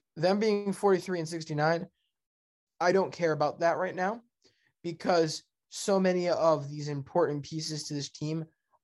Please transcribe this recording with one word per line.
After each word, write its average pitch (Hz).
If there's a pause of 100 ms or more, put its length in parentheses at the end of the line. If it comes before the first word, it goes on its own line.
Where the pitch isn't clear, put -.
(160)
them 185
being 202
forty-three 185
and 160
sixty-nine, 165 (920)
I 175
don't 175
care 160
about 147
that 165
right 180
now 202 (640)
because 165 (260)
so 196
many 180
of 156
these 147
important 147
pieces 156
to -
this 139
team 156 (380)